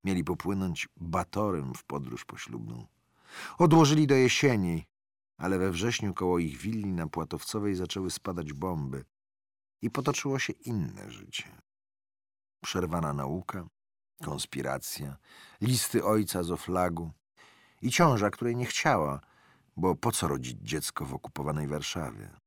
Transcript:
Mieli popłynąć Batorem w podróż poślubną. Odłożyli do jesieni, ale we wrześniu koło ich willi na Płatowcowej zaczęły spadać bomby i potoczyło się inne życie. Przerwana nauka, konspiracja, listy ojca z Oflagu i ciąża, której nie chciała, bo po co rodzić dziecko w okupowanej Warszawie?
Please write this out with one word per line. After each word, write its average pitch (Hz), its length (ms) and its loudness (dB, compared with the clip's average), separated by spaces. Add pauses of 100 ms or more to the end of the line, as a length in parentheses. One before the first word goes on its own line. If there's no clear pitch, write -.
Mieli 92 200 2
popłynąć 92 720 -2
Batorem 87 760 -2
w - 100 -14
podróż 64 400 -8
poślubną. 57 640 -12 (720)
Odłożyli 156 480 8
do 139 80 6
jesieni, 113 720 4 (560)
ale 92 180 0
we 92 120 2
wrześniu 98 440 -2
koło 90 240 2
ich 78 180 -2
willi 104 360 -4
na 82 160 -4
Płatowcowej 92 680 -4
zaczęły 90 360 -4
spadać 85 420 -6
bomby 69 520 -4 (800)
i 120 80 -2
potoczyło 135 480 -2
się - 140 -4
inne 55 580 -6
życie. - 520 -14 (1040)
Przerwana 82 480 0
nauka, 82 540 -6 (560)
konspiracja, - 920 -6 (440)
listy 117 440 2
ojca 104 380 2
z 85 80 -2
Oflagu 85 640 -2 (680)
i 123 80 0
ciąża, 120 400 6
której 120 260 -2
nie 123 100 0
chciała, 76 540 2 (560)
bo 87 180 2
po - 180 0
co 85 160 0
rodzić 64 340 -4
dziecko 76 420 -4
w 65 100 -6
okupowanej 73 540 -4
Warszawie? 67 640 -6 (160)